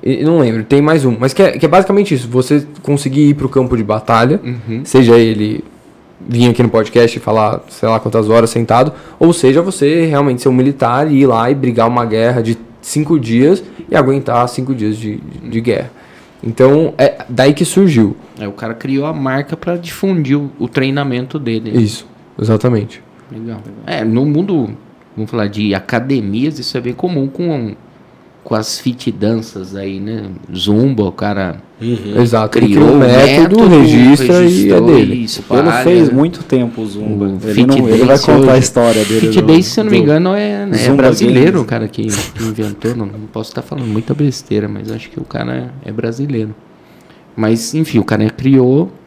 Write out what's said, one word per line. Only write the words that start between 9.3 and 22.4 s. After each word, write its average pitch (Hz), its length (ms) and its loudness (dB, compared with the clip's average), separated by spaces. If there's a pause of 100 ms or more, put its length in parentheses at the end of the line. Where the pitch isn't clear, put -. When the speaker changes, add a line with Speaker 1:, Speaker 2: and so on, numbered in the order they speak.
Speaker 1:
seja, 139 280 2
você 165 440 0
realmente 143 360 0
ser 139 80 0
um 127 40 0
militar 131 580 0
e 139 100 4
ir 139 60 4
lá 117 220 2
e 143 60 2
brigar 117 320 0
uma 120 180 0
guerra 113 360 0
de 113 160 -2 (240)
cinco 151 380 -2
dias 127 440 2 (260)
e - 60 -4
aguentar 127 540 0
cinco 131 240 -6
dias 107 240 -4
de, 110 200 -8
de, - 320 -16
de 113 120 -4
guerra. 117 300 -2 (520)
Então, 135 540 2
é - 200 0 (120)
daí 131 240 2
que 160 100 0
surgiu. 156 540 2 (220)
Speaker 2:
É, 104 80 -8
o 101 40 -8
cara 113 220 -10
criou 135 320 -4
a 156 80 -6
marca 143 420 -4
pra 175 220 -6
difundir 170 640 -2
o, 143 100 -8 (100)
o 123 80 -4
treinamento 135 680 -4
dele. 113 420 -6
Speaker 1:
Isso, 107 280 -2 (340)